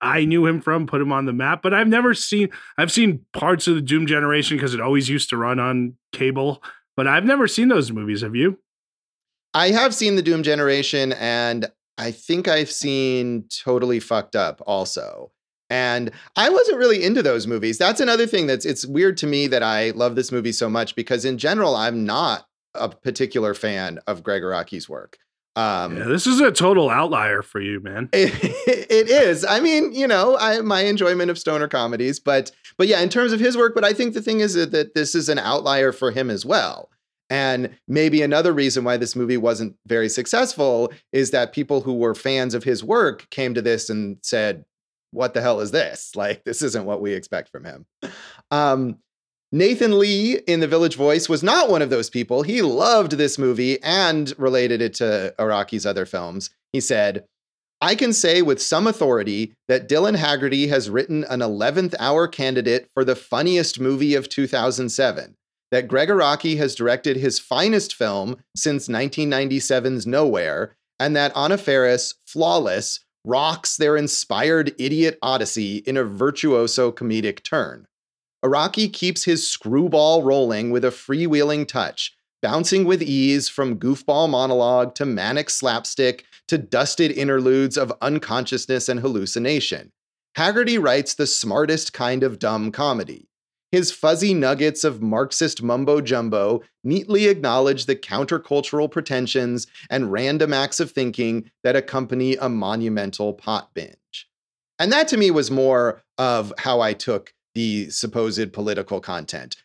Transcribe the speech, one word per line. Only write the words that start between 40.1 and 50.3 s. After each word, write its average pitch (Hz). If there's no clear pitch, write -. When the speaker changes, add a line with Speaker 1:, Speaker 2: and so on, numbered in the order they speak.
Speaker 2:
is 131
that 123
people 143
who 131
were 117
fans 131
of 120
his 123
work 190
came 127
to 117
this 113
and 107
said, 104
"What 123
the 120
hell 117
is 104
this? 110
Like, 104
this -
isn't 113
what 92
we 101
expect 95
from 67
him." 76
Um, 135
Nathan 208
Lee 208